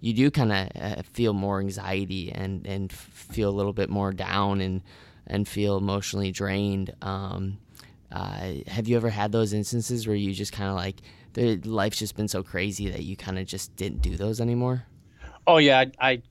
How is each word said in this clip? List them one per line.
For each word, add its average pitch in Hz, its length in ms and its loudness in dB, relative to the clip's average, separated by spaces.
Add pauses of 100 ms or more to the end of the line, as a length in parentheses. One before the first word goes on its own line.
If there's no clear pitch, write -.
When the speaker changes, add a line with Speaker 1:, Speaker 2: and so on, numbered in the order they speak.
Speaker 1:
you 113 140 0
do 135 160 6
kinda, 104 440 2
uh, - 280 -6
feel 117 320 0
more 98 260 0
anxiety 95 720 -4
and, 95 340 -6
and 98 240 -4
f-, - 80 -14
feel - 520 -4
a 98 60 0
little 101 180 0
bit 101 160 0
more 98 220 0
down 98 500 2
and, 92 200 -2 (440)
and 101 200 -2
feel 101 300 2
emotionally 98 540 -2
drained. 98 720 -2
Um, 95 560 -6 (540)
uh, 95 400 -6 (140)
have 110 220 -2
you 120 80 6
ever 117 140 2
had 104 220 -2
those 110 200 2
instances 113 540 -2
where 104 100 0
you 101 160 0
just 101 200 -6
kinda, 98 200 -4
like, 95 300 -4 (320)
the, 113 240 4
life's 107 400 -2
just - 180 -6
been 107 120 0
so 95 140 -2
crazy 95 480 -2
that - 120 -6
you 92 140 -8
kinda 95 280 -6
just - 320 -10
didn't - 240 -4
do - 160 0
those 110 240 -2
anymore? 120 460 0 (600)
Speaker 2:
Oh, 170 120 10
yeah. 139 220 10 (200)
I, 131 120 4
I, 123 180 -4